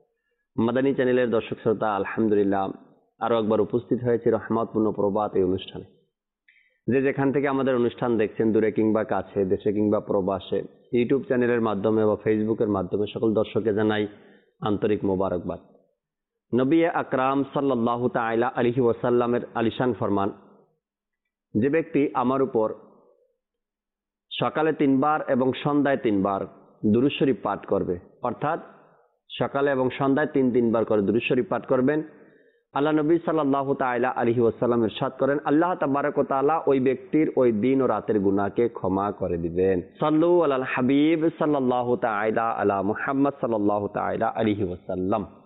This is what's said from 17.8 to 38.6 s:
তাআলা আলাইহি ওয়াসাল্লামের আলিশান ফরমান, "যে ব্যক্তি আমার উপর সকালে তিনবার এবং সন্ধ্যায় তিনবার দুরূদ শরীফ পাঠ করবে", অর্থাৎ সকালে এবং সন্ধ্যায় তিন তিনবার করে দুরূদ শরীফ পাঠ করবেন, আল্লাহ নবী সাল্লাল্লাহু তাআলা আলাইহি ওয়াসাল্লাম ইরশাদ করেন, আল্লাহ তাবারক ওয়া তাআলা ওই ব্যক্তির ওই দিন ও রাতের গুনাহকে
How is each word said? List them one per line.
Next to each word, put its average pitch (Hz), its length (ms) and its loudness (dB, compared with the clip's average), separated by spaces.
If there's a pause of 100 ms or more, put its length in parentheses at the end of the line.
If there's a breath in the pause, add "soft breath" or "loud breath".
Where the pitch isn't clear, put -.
তাআলা 117 460 -2
আলাইহি 120 260 0
ওয়াসাল্লামের 120 600 0 (140)
আলিশান 117 380 -2
ফরমান, 98 380 -2 (1200)
"যে 113 140 2
ব্যক্তি 147 460 0
আমার 131 280 0
উপর 107 320 0 (1700)
সকালে 151 320 -2
তিনবার 147 480 2 (100)
এবং 131 220 0
সন্ধ্যায় 143 440 0
তিনবার 98 440 0 (520)
দুরূদ 135 260 2
শরীফ 135 240 2
পাঠ 101 240 -6
করবে", 90 320 -2 (240)
অর্থাৎ 147 380 -4 (760)
সকালে 139 320 -2
এবং 127 200 0
সন্ধ্যায় 139 380 0
তিন 131 240 2
তিনবার 117 320 2
করে 107 180 2
দুরূদ 104 200 2
শরীফ 123 260 0
পাঠ 123 180 -4
করবেন, 139 360 2 (720 soft breath)
আল্লাহ 147 180 0
নবী 156 260 2
সাল্লাল্লাহু 139 560 0
তাআলা 127 340 0
আলাইহি 120 320 0
ওয়াসাল্লাম 117 440 2
ইরশাদ 127 340 -4
করেন, 143 260 0
আল্লাহ 165 300 2
তাবারক 143 440 -2
ওয়া - 80 2
তাআলা 139 400 0
ওই 139 140 4
ব্যক্তির 135 560 0
ওই 123 160 4
দিন 127 300 2
ও 123 40 2
রাতের 107 340 0
গুনাহকে 101 480 2